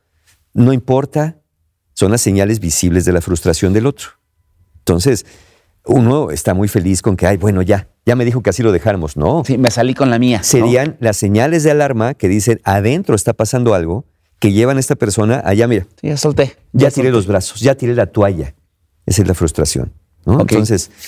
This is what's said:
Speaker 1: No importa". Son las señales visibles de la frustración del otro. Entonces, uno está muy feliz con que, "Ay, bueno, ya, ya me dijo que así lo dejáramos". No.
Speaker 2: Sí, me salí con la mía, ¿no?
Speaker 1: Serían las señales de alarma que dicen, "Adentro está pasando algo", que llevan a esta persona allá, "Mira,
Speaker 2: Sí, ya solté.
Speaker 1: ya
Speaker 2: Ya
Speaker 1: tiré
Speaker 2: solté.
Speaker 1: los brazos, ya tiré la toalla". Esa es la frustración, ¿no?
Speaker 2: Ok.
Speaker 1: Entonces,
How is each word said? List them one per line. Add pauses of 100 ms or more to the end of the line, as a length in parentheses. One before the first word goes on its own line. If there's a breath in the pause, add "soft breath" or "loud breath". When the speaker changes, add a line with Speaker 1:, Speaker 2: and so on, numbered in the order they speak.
(540)
Speaker 1:
No
importa". (560)
Son
las
señales
visibles
de
la
frustración
del
otro. (680)
Entonces, (600 soft breath)
uno
está
muy
feliz
con
que,
"Ay,
bueno,
ya, (180)
ya
me
dijo
que
así
lo
dejáramos".
No.
Speaker 2:
Sí,
me
salí
con
la
mía,
¿no?
Speaker 1:
Serían
las
señales
de
alarma
que
dicen,
"Adentro
está
pasando
algo", (340)
que
llevan
a
esta
persona
allá,
"Mira, (140)
Speaker 2:
Sí,
ya
solté. (160)
Speaker 1:
ya
Speaker 2:
Ya
Speaker 1:
tiré
Speaker 2:
solté.
Speaker 1:
los
brazos,
ya
tiré
la
toalla". (500)
Esa
es
la
frustración, (320)
¿no?
Speaker 2:
Ok.
Speaker 1:
Entonces, (160 loud breath)